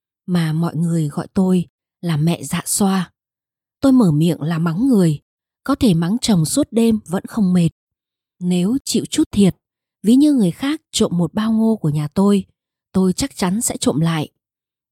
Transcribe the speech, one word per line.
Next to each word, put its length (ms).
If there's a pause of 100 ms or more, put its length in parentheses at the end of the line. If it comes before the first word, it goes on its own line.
(260)
mà 260
mọi 240
người 320
gọi 260
tôi 320 (340)
là 160
mẹ 260
dạ 240
xoa. 460 (680)
Tôi 120
mở 180
miệng 320
là 160
mắng 300
người, 320 (440)
có 100
thể 200
mắng 260
chồng 240
suốt 260
đêm 360
vẫn 220
không 240
mệt. 180 (680)
Nếu 460
chịu 260
chút 220
thiệt, 240 (460)
ví 140
như 160
người 180
khác 300 (120)
trộm 220
một 200
bao 180
ngô 240
của 140
nhà 180
tôi, 360 (480)
tôi 200
chắc 240
chắn 240
sẽ 160
trộm 240
lại. 280 (640)